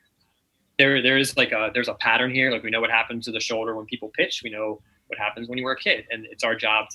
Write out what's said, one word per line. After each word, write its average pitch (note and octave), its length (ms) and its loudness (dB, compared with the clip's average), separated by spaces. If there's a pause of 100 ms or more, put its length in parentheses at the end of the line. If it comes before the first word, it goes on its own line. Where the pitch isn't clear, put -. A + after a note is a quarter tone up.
(760)
there, C#3 240 6
there C3 160 4
is, C3+ 200 2
like, A#2+ 160 2
a, A2 200 0
there's A#2+ 140 0
a G#2+ 60 -2
pattern B2 400 2
here. C3 180 4
Like, A2 120 -2
we A2+ 60 -6
know A2+ 120 0
what A2+ 80 2
happens A2+ 360 0
to A#2+ 60 -6
the A2 80 -4
shoulder A2+ 360 -2
when A2 100 -8
people A2+ 240 -8
pitch. - 340 -2
We A#2 60 -8
know G#2+ 320 -6 (260)
what - 100 -10
happens A2 300 -4
when B2 100 -8
you B2+ 60 -4
wear C3 100 -2
a C3 60 -6
kit." C3 320 0
And A2 180 -8
it's - 140 -6
our A2+ 120 0
job G#2+ 400 0